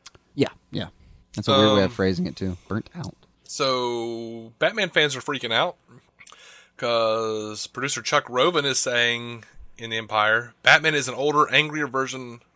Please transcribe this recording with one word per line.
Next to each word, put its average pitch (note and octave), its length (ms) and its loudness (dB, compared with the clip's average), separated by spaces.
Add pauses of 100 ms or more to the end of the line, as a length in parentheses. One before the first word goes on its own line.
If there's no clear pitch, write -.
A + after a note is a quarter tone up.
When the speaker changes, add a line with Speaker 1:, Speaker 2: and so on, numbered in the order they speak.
(360)
Speaker 1:
Yeah, C#3 140 2 (220)
yeah. G#2 160 -6 (480)
That's G#2+ 120 -6
a A2+ 100 2
weird C3+ 180 6
way G2 80 4
of F#2 80 0
Speaker 2:
Um, - 40 -16
Speaker 1:
phrasing F#2 300 0
it, C#2+ 100 -8
too. F#2 220 -6 (100)
Burnt G#2 280 -6
out. E3+ 180 -10 (320)
Speaker 2:
So, A#2 1120 -4
Batman F#3+ 300 0
fans D3+ 260 2
are B2+ 60 -8
freaking B2 320 -6
out D3+ 220 0 (1040)
'cause A2 880 -2
producer B2+ 340 -6
Chuck C#3+ 260 2
Roven C#3+ 380 2
is C3 140 0
saying A#2+ 640 0 (340)
in A#2 140 -10
The A2 60 -2
Empire, A2 560 0 (100)
"Batman D3+ 320 4
is C3+ 120 -2
an B2+ 60 -8
older, C#3+ 380 2
angrier D3+ 360 0
version B2+ 540 -6 (140)